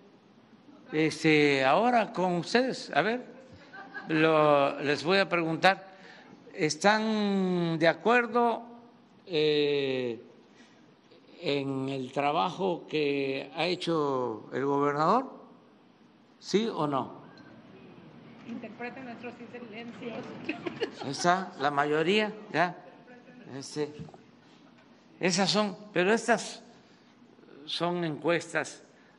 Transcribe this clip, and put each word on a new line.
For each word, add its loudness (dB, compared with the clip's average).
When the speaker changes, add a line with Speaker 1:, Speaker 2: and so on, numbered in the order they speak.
Speaker 1:
este, 4
ahora 4
con 0
ustedes. 0
A 4
ver, -4
lo, 4
les -2
voy 4
a 0
preguntar. 2
¿Están 2
de 4
acuerdo, 2
eh, 0
en -2
el -6
trabajo -2
que -2
ha -2
hecho -2
el -2
gobernador? 2
¿Sí 0
o -2
no? -4
Speaker 2:
Interprete -12
nuestros -12
silencios. -12
Speaker 1:
Ahí -4
está, 0
la 2
mayoría, 2
ya. 0
Este, -6
esas 2
son, 0
pero 4
estas 0
son -2
encuestas -2